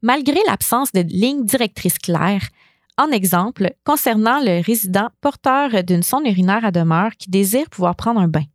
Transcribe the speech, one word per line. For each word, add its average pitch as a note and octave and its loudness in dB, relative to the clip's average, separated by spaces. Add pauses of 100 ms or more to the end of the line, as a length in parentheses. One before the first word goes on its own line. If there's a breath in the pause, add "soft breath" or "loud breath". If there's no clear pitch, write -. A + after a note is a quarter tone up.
malgré C#4 2
l'absence B3+ -2
de F#3+ 2
ligne A3+ 0
directrice A3 -2
claire. F3+ -2 (480 soft breath)
En D4+ 2
exemple, F#3 0 (120)
concernant A#3+ 2
le F3+ 0
résident G3+ -2 (100)
porteur C4+ 0
d'une F3 0
sonde C#4+ -2
urinaire G3 2
à G#3+ 0
demeure E3+ 0
qui - -18
désire G3 0
pouvoir F3+ -2
prendre A3+ 0
un F3+ 4
bain. D#3 0 (100)